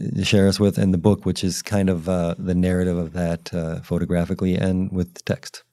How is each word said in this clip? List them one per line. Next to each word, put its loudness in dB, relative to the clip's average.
share 4
us 2
with, 2
and 2
the 2
book, 2
which -2
is -2
kind 0
of, -2
uh, 0
the -2
narrative 2
of -4
that, -4
uh, -4
photographically 0
and 0
with -4
text. -6